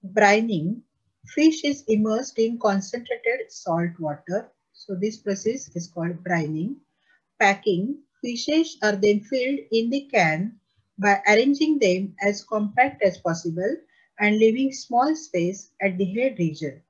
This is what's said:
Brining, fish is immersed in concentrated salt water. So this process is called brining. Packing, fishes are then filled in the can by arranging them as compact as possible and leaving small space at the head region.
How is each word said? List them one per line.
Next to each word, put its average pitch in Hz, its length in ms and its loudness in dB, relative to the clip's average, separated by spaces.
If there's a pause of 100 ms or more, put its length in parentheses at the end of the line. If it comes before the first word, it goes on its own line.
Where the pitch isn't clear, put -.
(120)
Brining, 208 680 2 (460)
fish 311 360 2
is 285 240 -2
immersed 220 500 0
in 226 200 0
concentrated 233 920 -2
salt 170 480 -4
water. 170 540 -6 (220)
So - 200 -12
this 208 220 -4
process 214 580 -6
is 170 140 -8
called 170 340 -6
brining. 165 520 -2 (680)
Packing, 196 600 0 (200)
fishes 294 600 -2
are 208 140 2
then 208 240 2
filled 269 400 -4 (120)
in 226 160 0
the 277 240 -4
can 175 480 0 (380)
by 202 280 2
arranging 277 520 4
them 190 420 2
as 202 240 -2
compact 220 580 0
as 190 140 2
possible 175 600 -4 (440)
and 208 160 4
leaving 233 360 4
small 269 440 0
space 180 540 -4 (100)
at 196 160 -2
the 196 80 0
head 226 340 -2
region. 151 520 -4